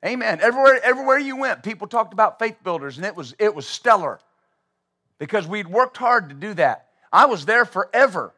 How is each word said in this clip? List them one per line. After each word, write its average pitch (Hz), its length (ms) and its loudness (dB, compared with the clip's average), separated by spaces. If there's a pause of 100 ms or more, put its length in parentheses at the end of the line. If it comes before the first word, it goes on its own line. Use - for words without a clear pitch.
Amen. 220 380 -4
Everywhere, 262 400 4
everywhere 262 380 2
you 269 160 -6
went, 262 260 -4
people 208 240 -10
talked 226 260 -4
about 208 280 0
faith 220 240 -4
builders, 139 320 -6
and 160 100 -8
it 208 80 -8
was, 139 240 -14
it 214 160 2
was 143 140 -12
stellar 185 500 0 (1000)
because 170 260 -4
we'd 190 220 -8
worked 247 280 0
hard 240 340 0
to 139 40 -18
do 190 200 -12
that. 147 340 -2 (240)
I 220 140 8
was 185 200 -2
there 233 180 4
forever. 185 720 -2